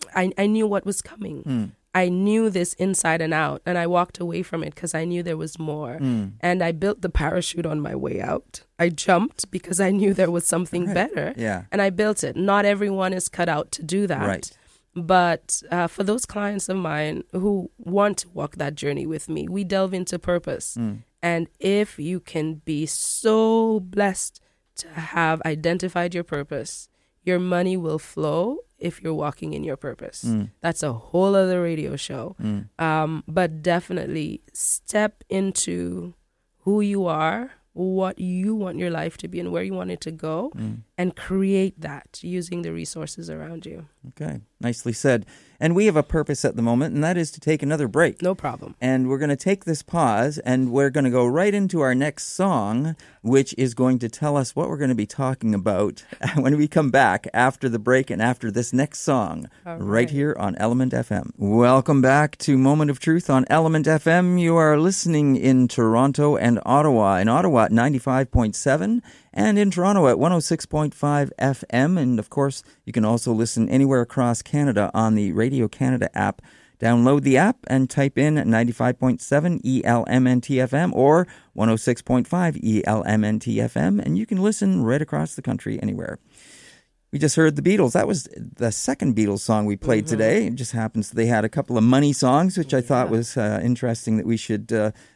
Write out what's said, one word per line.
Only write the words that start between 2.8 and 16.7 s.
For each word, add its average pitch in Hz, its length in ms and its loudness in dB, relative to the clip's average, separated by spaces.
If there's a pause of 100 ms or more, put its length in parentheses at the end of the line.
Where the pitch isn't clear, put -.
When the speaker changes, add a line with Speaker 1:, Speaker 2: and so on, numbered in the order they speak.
Speaker 1:
and 160 100 -2
out, 151 320 -2
and 175 140 -2
I 170 80 -2
walked 175 340 0
away 175 220 -6
from 165 200 -6
it 151 140 -8
'cause - 180 -8
I 160 120 -4
knew 175 160 -4
there 165 160 -6
was 160 200 -10
more. 151 400 -8
Speaker 2:
Mm. 117 420 -2
Speaker 1:
And 180 220 0
I 170 100 0
built 185 280 -4
the 185 80 -4
parachute 165 560 -2
on 156 160 -4
my - 140 -6
way 131 260 -6
out. - 440 -8 (140)
I 175 120 2
jumped 180 600 -2
because 185 300 -4
I 190 100 2
knew 196 220 2
there 185 180 2
was 170 160 -2
something 175 400 -2
Speaker 2:
Right. 196 80 -2
Speaker 1:
better. 190 440 -2
Speaker 2:
Yeah. 104 240 -4 (100)
Speaker 1:
And 196 80 0
I 196 80 2
built 208 340 0
it. 135 140 -4
Not 202 300 2
everyone 196 480 0
is 185 160 -4
cut 175 180 -2
out 156 240 -2
to - 100 -10
do 190 240 0
that. 151 200 -2
Speaker 2:
Right. 190 240 -4 (440)
Speaker 1:
But, 175 760 0
uh, 175 160 0
for 196 180 -6
those 214 220 -2
clients 202 420 -6
of 190 80 -4